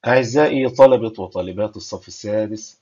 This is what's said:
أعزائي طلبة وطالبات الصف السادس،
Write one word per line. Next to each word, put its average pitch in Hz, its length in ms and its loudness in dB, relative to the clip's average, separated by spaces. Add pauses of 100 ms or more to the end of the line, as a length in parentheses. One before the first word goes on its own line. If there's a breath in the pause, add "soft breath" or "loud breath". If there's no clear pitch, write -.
أعزائي 131 640 0
طلبة 120 540 4
وطالبات 92 540 -8
الصف - 320 -14
السادس، 107 720 -8